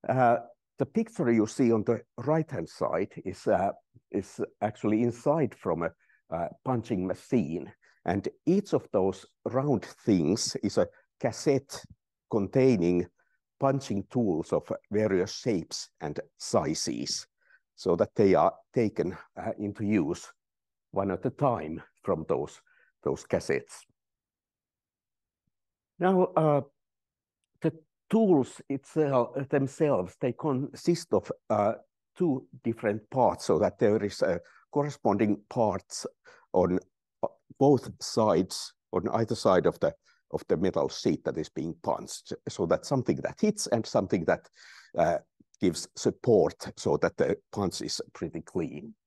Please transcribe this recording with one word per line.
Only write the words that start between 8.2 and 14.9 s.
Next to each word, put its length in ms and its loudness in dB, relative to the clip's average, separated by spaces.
each 300 2
of 180 -2
those 320 0
round 400 0
things 760 0
is 160 0
a 100 2
cassette 640 -2
containing 760 2
punching 520 -2
tools 420 0
of 180 -2